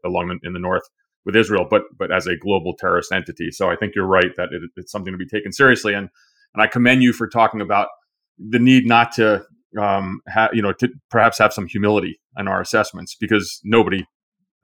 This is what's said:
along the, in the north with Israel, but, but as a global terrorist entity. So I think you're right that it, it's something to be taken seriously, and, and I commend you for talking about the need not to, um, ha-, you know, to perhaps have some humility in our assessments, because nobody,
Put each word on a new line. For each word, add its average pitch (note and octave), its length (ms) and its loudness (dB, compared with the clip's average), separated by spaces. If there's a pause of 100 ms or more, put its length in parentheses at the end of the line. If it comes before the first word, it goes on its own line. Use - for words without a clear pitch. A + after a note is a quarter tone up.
along F2+ 240 -4
the, F2+ 140 -8
in F2 100 -12
the F2+ 60 -10
north F2+ 240 -2 (420)
with F#2+ 120 0
Israel, G#2 340 2
but, G#2 120 4 (140)
but F2+ 140 -6
as F2 160 -2
a F2+ 100 -4
global F2+ 420 -4
terrorist F2+ 340 -2
entity. F2 380 -6
So F#2+ 200 -2
I E2+ 60 -2
think G2+ 180 -6
you're F#2+ 120 -2
right F#2 300 2
that F2+ 140 -6
it, E2+ 120 -10 (140)
it's F2+ 140 -18
something F#2+ 220 -10
to F#2 60 -10
be F2+ 80 -10
taken G#2 260 -8
seriously, A#2 420 4
and, G2 140 -6 (460)
and G#2 80 0
I G#2+ 40 6
commend B2 360 4
you B2 100 6
for A#2 160 -6
talking A2 320 2
about G2+ 280 0 (500)
the G#2+ 200 -2
need B2+ 280 6
not A#2 260 4
to, G#2+ 320 2 (340)
um, G2 500 -4
ha-, A2 240 0
you A2+ 100 0
know, G2+ 100 0
to B2+ 160 -2 (220)
perhaps A2+ 280 2
have G#2+ 140 4
some G2 140 -8
humility G2+ 520 -2 (180)
in G2 120 -6
our F#2+ 120 -2
assessments, F2+ 600 -4
because G#2 440 0
nobody, G2+ 420 2 (580)